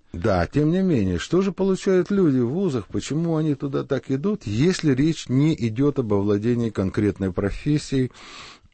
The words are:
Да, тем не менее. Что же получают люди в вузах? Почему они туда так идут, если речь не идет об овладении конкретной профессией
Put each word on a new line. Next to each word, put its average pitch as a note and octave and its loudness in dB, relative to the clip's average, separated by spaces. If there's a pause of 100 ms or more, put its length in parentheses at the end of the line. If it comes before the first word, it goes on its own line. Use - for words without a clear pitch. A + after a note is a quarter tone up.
(120)
Да, F2 2
тем D3+ 0
не F#3 2
менее. A2 2
Что F3 0
же G3 0
получают F#3+ 0
люди E3 4
в A#2+ 2
вузах? D3+ -2
Почему D#3+ -2
они D#3 0
туда C#3 -4
так C3 -4
идут, E3 -2
если C#3 2
речь D3+ 0
не C#3+ 2
идет A#2+ 0
об A2+ -2
овладении G#2 2
конкретной F#2+ 0
профессией C3 -2 (600)